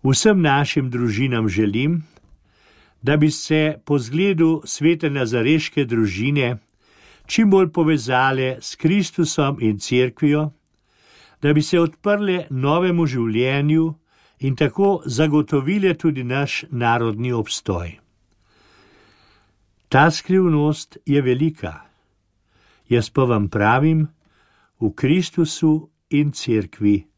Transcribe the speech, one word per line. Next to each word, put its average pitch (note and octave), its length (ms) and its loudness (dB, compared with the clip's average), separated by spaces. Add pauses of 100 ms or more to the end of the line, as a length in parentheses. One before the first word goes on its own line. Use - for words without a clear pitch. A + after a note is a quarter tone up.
Vsem F3+ 400 2
našim C#3 480 0
družinam A#2+ 580 -2
želim, A2 540 0 (1000)
da C#3 140 2
bi D3+ 140 4
se D#3 540 -2
po D3 140 0
zgledu D#3+ 680 0
svete D#3+ 460 -2
nazareške C3+ 760 0
družine A#2 720 -2 (680)
čim A3 240 2
bolj F#3+ 220 4
povezale C3 880 0
s - 160 -14
Kristusom D#3+ 840 -2
in A2 180 0
cerkvijo, C#3+ 720 0 (920)
da C#3+ 100 2
bi D3+ 100 2
se E3+ 180 0
odprle F#3 680 -2
novemu E3 560 0
življenju C3+ 880 0 (460)
in C3+ 160 -4
tako F#3 500 0
zagotovile D3+ 880 0
tudi C#3 300 -4
naš C3+ 460 -4
narodni A#2 640 -2
obstoj. F#2 640 -6 (1900)
Ta D3+ 220 4
skrivnost D#3 840 0 (100)
je C#3+ 160 2
velika. B2+ 680 -4 (960)
Jaz A#2+ 220 0
pa C3+ 140 2
vam G#2+ 240 0
pravim, C#3 600 2 (720)
v G#2+ 160 0
Kristusu D#3 960 0 (200)
in D3 220 0
cerkvi. G#2 720 -2 (120)